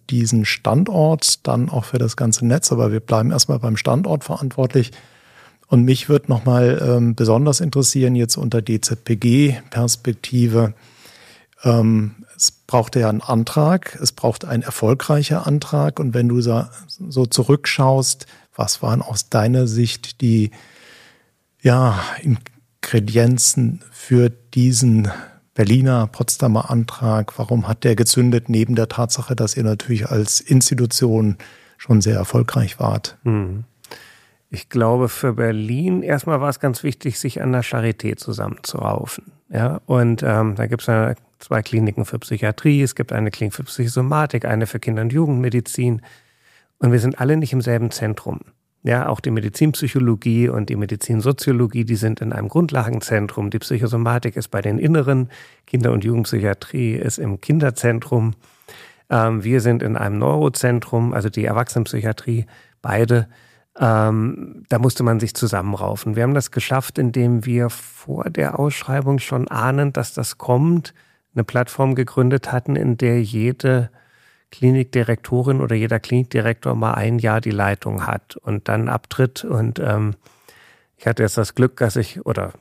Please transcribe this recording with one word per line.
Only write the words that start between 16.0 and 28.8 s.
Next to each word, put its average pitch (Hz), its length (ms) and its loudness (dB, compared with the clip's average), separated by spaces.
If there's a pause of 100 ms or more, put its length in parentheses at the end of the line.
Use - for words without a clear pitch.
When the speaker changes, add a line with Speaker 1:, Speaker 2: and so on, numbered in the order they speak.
Speaker 1:
wenn 120 160 2
du 123 100 2
sa-, 117 320 0 (160)
so 131 380 -2
zurückschaust, 135 1000 2 (280)
was - 260 -4
waren 120 200 0
aus - 260 -6
deiner 120 400 2
Sicht - 540 -2
die, 113 300 4 (1080)
ja, 123 400 4 (220)
Ingredienzen 117 1700 0
für 120 380 2
diesen 117 840 2 (420)
Berliner, 123 520 4
Potsdamer 117 640 0
Antrag? 117 720 -2
Warum 110 280 0
hat 110 160 -2
der 117 120 4
gezündet, 120 520 2
neben 117 280 2
der 113 140 0